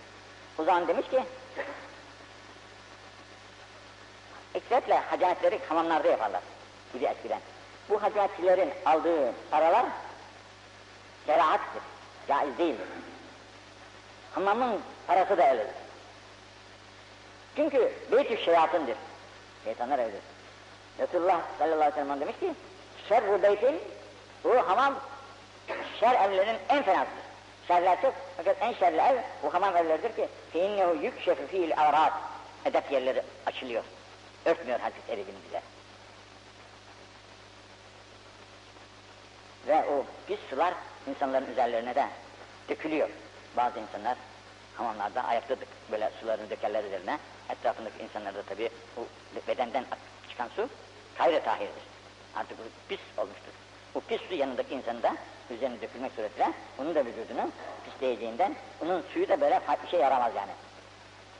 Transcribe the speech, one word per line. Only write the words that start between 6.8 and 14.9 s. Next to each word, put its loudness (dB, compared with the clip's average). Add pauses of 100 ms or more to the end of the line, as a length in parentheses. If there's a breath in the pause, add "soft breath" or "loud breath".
idi -4
eskiden. -2 (480)
Bu 2
hacetçilerin 4 (140)
aldığı 4 (180)
paralar 6 (1400)
kerahattır, 2 (460)
caiz 2
değildir. 0 (1500)
Hamamın 2 (260)